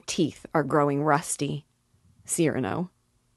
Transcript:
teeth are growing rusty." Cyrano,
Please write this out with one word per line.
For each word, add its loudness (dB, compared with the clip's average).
teeth -2
are 2
growing 2
rusty." 0
Cyrano, 0